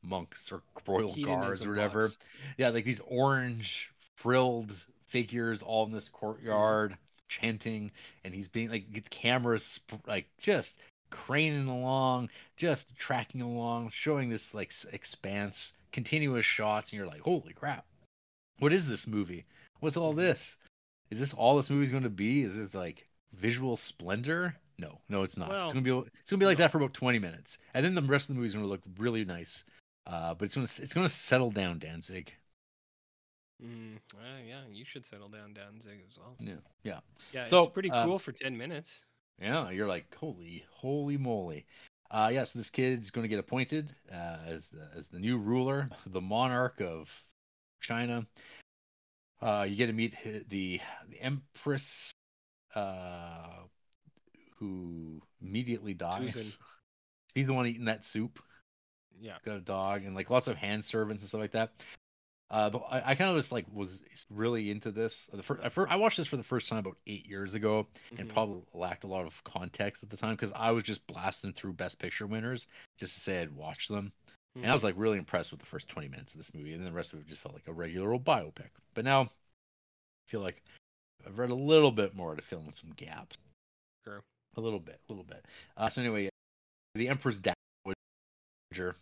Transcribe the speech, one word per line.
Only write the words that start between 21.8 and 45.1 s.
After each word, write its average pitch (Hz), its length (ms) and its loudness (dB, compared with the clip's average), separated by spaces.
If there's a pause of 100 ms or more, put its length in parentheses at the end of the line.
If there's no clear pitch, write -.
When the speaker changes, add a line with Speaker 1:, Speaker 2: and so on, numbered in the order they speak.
Speaker 1:
gonna 131 180 0
be? 110 320 2
Is 95 140 -2
this, 104 180 -6
like, 90 340 -6 (240)
visual 117 440 0
splendor?" 135 800 -2 (220)
No, - 300 -10
no, 98 140 0
it's 95 160 -2
not. 92 100 -4
Speaker 2:
Well, 190 160 -2
Speaker 1:
It's 160 80 -2
gonna 131 120 2
be, 127 240 2 (120)
it's - 100 -8
gonna 196 100 4
be 196 60 10
like 180 120 8
Speaker 2:
no. 170 60 10
Speaker 1:
that 160 80 10
for 165 60 4
about 135 140 4
twenty 123 260 4
minutes, 87 400 -6 (160)
and 135 100 4
then 185 100 4
the 175 80 2
rest 139 260 4
of 143 60 -2
the 127 40 0
movie's 113 160 0
gonna 107 120 -2
look 98 160 -2 (160)
really 113 260 2
nice. 85 400 -8 (420)
Uh, 82 280 -2
but 85 100 -2
it's 101 100 -2
gonna, 135 100 0
it's - 300 -6
gonna 175 140 4
settle 127 420 4
down, 92 280 0
Danzig. 82 540 -10 (1300)
Speaker 2:
Mm, 113 320 -12 (180)
uh, 123 320 -16
yeah, 127 140 -14 (100)
you 104 140 -16
should 131 220 -14
settle 101 240 -18
down, 104 240 -18
Danzig, 104 460 -18 (100)
as - 80 -20
well. 127 200 -20
Speaker 1:
Yeah, 107 180 -10 (260)
yeah. 101 180 -8 (320)
Speaker 2:
Yeah, 131 120 -4
Speaker 1:
So, 175 200 8
Speaker 2:
it's 170 80 -2
pretty 190 180 -2
Speaker 1:
um, 117 160 4
Speaker 2:
cool 185 120 2
for 143 140 -8
ten 131 240 -6
minutes. 147 440 -10 (400)
Speaker 1:
Yeah, 117 300 0
you're 101 180 0
like, 87 260 -4
"Holy, 90 560 -10
holy 143 460 -2
moly." 101 480 -2 (460)
Uh, 107 220 4
yeah, 131 120 2
so - 140 -8
this 113 100 -6
kid's 127 420 0
gonna 113 180 -2
get 104 100 0
appointed, 139 560 -2 (180)
uh, 170 340 -8
as 80 220 -8
the, 76 260 -18
as 78 140 -14
the 85 100 -12